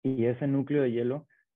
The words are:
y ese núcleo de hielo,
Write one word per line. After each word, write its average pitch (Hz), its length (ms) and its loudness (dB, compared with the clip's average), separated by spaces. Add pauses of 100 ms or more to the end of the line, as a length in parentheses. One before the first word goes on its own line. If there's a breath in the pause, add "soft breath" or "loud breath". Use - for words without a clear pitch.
y 131 220 0
ese 123 240 0
núcleo 139 360 2
de 123 100 2
hielo, 120 340 -2 (280)